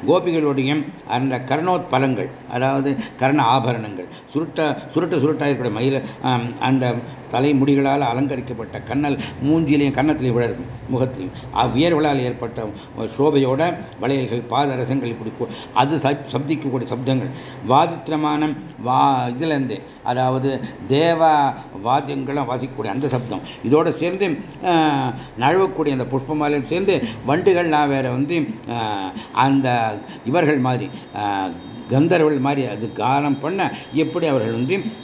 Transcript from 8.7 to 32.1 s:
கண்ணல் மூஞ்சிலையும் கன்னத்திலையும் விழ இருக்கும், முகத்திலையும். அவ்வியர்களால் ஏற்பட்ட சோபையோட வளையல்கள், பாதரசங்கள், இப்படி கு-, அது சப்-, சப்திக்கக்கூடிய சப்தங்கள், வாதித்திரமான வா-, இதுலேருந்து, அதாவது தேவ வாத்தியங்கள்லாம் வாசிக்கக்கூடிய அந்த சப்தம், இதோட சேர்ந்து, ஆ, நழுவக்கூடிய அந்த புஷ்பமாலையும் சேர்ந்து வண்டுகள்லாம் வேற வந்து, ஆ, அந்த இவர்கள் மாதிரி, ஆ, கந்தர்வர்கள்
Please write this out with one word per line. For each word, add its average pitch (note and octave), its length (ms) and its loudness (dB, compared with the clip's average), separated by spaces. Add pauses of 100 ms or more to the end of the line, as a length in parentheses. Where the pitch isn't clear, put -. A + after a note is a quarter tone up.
கண்ணல் C#3 380 -2 (260)
மூஞ்சிலையும் C#3+ 520 4
கன்னத்திலையும் C3 380 2
விழ A#2+ 120 2
இருக்கும், - 260 -6 (160)
முகத்திலையும். A#2 480 -2 (200)
அவ்வியர்களால் C#3 680 2
ஏற்பட்ட A#2 420 -4 (520)
சோபையோட C#3 440 4 (380)
வளையல்கள், A#2+ 500 0
பாதரசங்கள், B2+ 640 0
இப்படி A2 280 -8
கு-, A#2+ 140 -4 (200)
அது C#3+ 240 2
சப்-, C#3 340 0
சப்திக்கக்கூடிய C3+ 560 -2
சப்தங்கள், B2 440 -2 (380)
வாதித்திரமான D3+ 800 2 (360)
வா-, C3 420 4
இதுலேருந்து, C3 520 -2 (240)
அதாவது B2+ 560 0 (280)
தேவ D#3 640 4 (340)
வாத்தியங்கள்லாம் C3+ 640 -2
வாசிக்கக்கூடிய A#2+ 440 -6
அந்த C#3 140 -2
சப்தம், A2+ 340 -4 (260)
இதோட D#3 260 4
சேர்ந்து, F3 440 -2 (280)
ஆ, F3+ 100 4 (640)
நழுவக்கூடிய D#3+ 520 2
அந்த B2+ 200 0
புஷ்பமாலையும் D3 560 0
சேர்ந்து F3 360 2 (240)
வண்டுகள்லாம் E3 600 4
வேற C3+ 220 2
வந்து, D3 380 0 (240)
ஆ, G#2+ 400 -4 (220)
அந்த B2 640 2 (280)
இவர்கள் D3+ 340 2
மாதிரி, B2 300 0 (260)
ஆ, G2+ 320 -2 (420)
கந்தர்வர்கள் D3+ 500 4